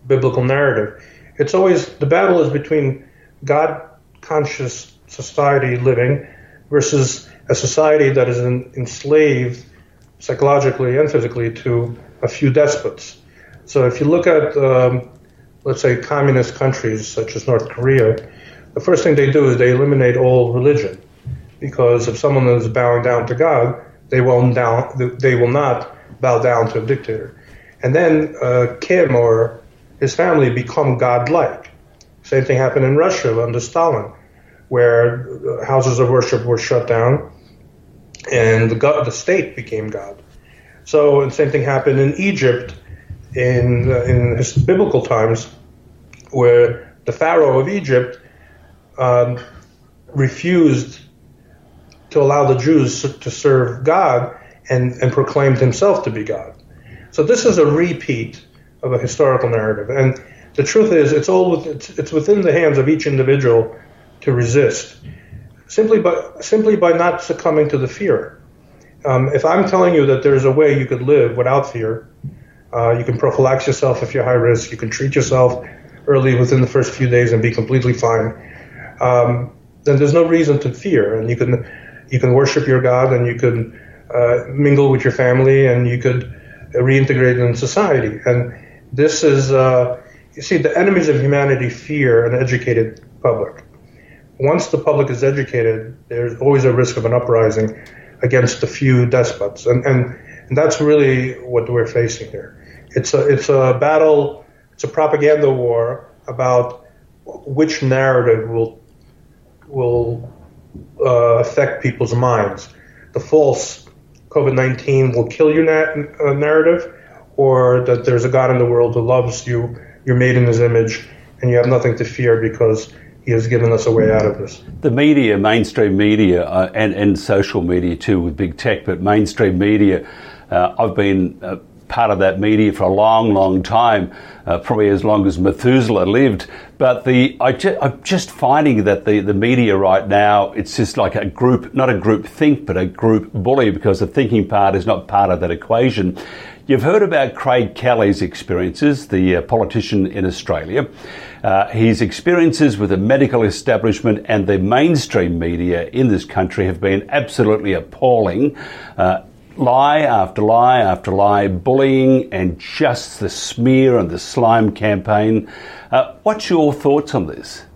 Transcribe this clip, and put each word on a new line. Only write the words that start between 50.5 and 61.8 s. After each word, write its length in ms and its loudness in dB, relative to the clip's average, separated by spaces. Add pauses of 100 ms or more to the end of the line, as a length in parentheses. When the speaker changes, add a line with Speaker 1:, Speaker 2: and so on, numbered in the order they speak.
Speaker 1:
to 100 0
allow 240 2
the 140 2
Jews 460 0
s-, 140 -6
to 120 -10
serve 540 0
God 520 0 (320)
and, 240 -2 (100)
and 100 0
proclaimed 460 0
himself 460 0
to 60 -4
be 120 -8
God. 320 -10 (580)
So 100 -2
this 220 0
is 140 4
a 60 6
repeat 800 -2 (380)
of 100 -4
a 60 0
historical 500 0
narrative. 420 -4
And 300 0 (340)
the 80 -2
truth 300 2
is, 200 4
it's 160 0
all 220 2
with, 160 -4
it's, 320 -12